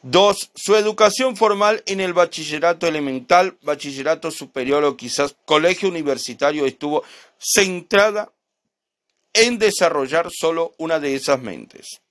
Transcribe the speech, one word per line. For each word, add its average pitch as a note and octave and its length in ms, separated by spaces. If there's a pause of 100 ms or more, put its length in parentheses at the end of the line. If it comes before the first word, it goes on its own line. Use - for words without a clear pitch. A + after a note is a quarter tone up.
Dos, F#3+ 520
su G3+ 220
educación G#3+ 600
formal G#3 480
en F#3+ 160
el F3+ 140
bachillerato E3+ 720
elemental, D#3 720
bachillerato D3 720
superior C#3 540
o C#3 120
quizás C#3 480
colegio F3 460
universitario C#3+ 760
estuvo D3 400 (340)
centrada G3+ 920 (1000)
en A#3+ 240
desarrollar E3 720
solo E3 480
una D#3+ 220
de C#3 160
esas C3+ 240
mentes. - 600 (100)